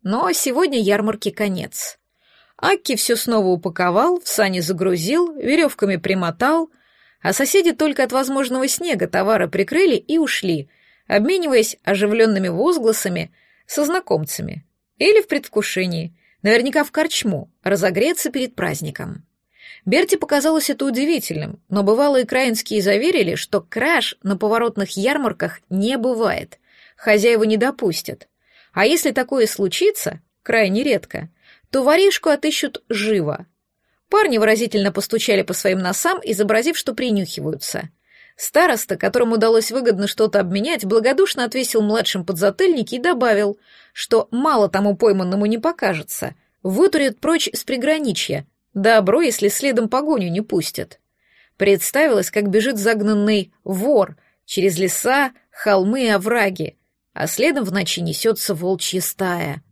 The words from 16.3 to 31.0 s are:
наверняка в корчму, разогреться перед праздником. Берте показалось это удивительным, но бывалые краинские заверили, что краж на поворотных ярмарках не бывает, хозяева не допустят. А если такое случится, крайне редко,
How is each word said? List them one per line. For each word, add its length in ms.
наверняка 420
в 80
корчму, 580
разогреться 680
перед 240
праздником. 720
Берте 340
показалось 520
это 140
удивительным, 840
но 140
бывалые 440
краинские 540
заверили, 540
что 260
краж 640
на 140
поворотных 600
ярмарках 720
не 300
бывает, 600
хозяева 460
не 140
допустят. 720
А 140
если 240
такое 380
случится, 720
крайне 400
редко, 440